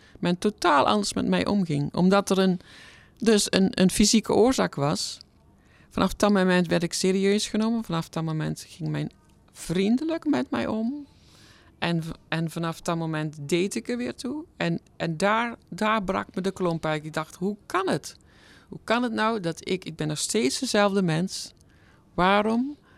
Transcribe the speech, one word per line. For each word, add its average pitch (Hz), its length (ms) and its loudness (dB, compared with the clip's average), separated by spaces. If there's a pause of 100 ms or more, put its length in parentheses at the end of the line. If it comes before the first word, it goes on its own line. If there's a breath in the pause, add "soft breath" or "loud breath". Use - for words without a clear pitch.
(180 loud breath)
men 175 200 0
totaal 277 480 2
anders 208 260 2
met - 160 -2
mij 185 180 2
omging. 160 480 0
Omdat 196 360 4
er 190 80 4
een, 190 220 4 (560 loud breath)
dus 214 360 4
een, 190 160 2 (120)
een 185 100 6
fysieke - 440 2
oorzaak 214 400 2
was. 147 440 -2 (720 soft breath)
Vanaf 180 240 0
dat 208 180 4
moment 185 340 4
werd 170 160 0
ik 170 100 -2
serieus 196 560 0
genomen. 220 360 -2
Vanaf 165 240 -4
dat 165 160 -6
moment 156 440 -4
ging 156 200 -8
men 151 220 -4 (420)
vriendelijk 247 760 -2
met 262 240 0
mij 240 160 -2
om. 247 400 -4 (720 soft breath)
En 170 240 0
v-, 160 80 -10 (180)
en 165 220 -2
vanaf 165 300 -6
dat 170 160 -2
moment 156 440 -4
deed 175 340 0
ik 226 140 -6
er 240 80 -4
weer 240 180 -6
toe. 294 300 -8 (120)
En, 170 240 -2 (160)
en 165 200 -4
daar, 226 380 0 (140)
daar 214 340 0
brak 190 320 -4
me 196 60 -4
de 185 100 -2
klomp 170 360 -2
uit. 156 180 -2
Ik 156 80 -10
dacht, 156 220 -6
"Hoe 202 220 -4 (100)
kan 381 220 -2
het? - 280 -4 (520 soft breath)
Hoe - 160 -12
kan 233 180 0
het 240 100 -2
nou 220 280 0
dat 165 280 -6
ik, 185 160 -2
ik 156 120 -10
ben 156 120 -2
nog 151 100 -4
steeds 240 400 0
dezelfde 202 440 2
mens. 170 500 -2 (600 soft breath)
Waarom 220 640 2 (220 soft breath)